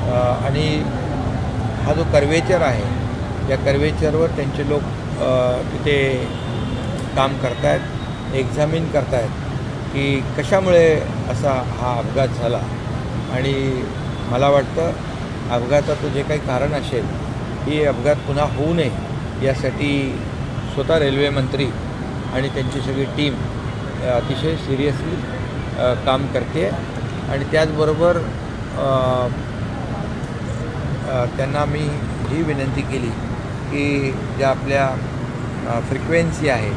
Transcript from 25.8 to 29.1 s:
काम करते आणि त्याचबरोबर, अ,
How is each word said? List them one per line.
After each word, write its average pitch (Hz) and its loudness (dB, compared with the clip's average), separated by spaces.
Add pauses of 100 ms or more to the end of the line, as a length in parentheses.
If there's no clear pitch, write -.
काम 131 2
करते 131 0 (600)
आणि 139 0
त्याचबरोबर, 156 4 (600)
अ, 147 0 (2250)